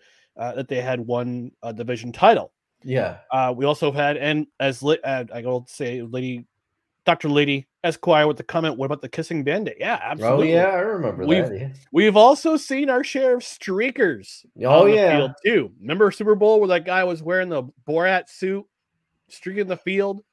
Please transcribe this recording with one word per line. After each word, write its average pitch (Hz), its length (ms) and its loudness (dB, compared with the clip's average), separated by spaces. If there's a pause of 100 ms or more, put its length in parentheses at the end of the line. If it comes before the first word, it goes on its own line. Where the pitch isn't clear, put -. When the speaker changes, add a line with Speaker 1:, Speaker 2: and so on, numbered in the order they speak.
(380)
Speaker 1:
uh, 120 160 -8
that 127 140 -8
they 127 140 -4
had 127 180 -4
won 120 520 -6 (120)
a 117 80 -10
division 117 400 -8
title. 180 400 2 (320)
Speaker 2:
Yeah. 104 360 -4 (120)
Speaker 1:
Uh, 131 240 0
we 127 100 -2
also 147 260 0
had, 143 260 -2
and 151 300 -2 (120)
as 135 240 -2
li-, 151 200 2
uh, 131 200 -4 (100)
I 120 100 -10
will 123 240 -4
say, 123 340 -8
Lady, 123 440 -8 (600)
Doctor 165 240 0
Lady 143 380 0 (160)
Esquire 156 440 2
with 147 100 -2
the - 60 -10
comment, 160 340 -4
"What 135 100 -4
about 143 160 -6
the 127 60 -12
kissing 160 340 -6
bandit?" 151 360 -4
Yeah, 196 220 -4
Speaker 2:
Oh, 104 80 -10
Speaker 1:
absolutely. 147 440 2
Speaker 2:
yeah, 175 160 4
I 190 100 0
remember 160 440 -4
Speaker 1:
We've, 165 240 2
Speaker 2:
that, 101 120 -8
yeah. 135 100 -8 (220)
Speaker 1:
we've 196 260 2
also 285 400 6
seen 277 320 -4
our 254 140 0
share 262 320 0
of 247 80 -4
streakers 202 1000 -4 (200)
Speaker 2:
Oh, 139 180 6
Speaker 1:
on 202 80 6
the 214 60 6
Speaker 2:
yeah. 185 220 4
Speaker 1:
field, 135 140 0 (140)
too. 185 340 0
Remember 175 300 2
Super 214 240 0
Bowl 214 260 4
where 202 100 2
that 175 140 0
guy 185 200 0
was 175 180 -4
wearing 180 280 -2
the 151 120 -4 (260)
Borat 175 400 0
suit, 196 380 -6 (640)
streaking 190 380 -8
the 185 100 -6
field? 196 560 -2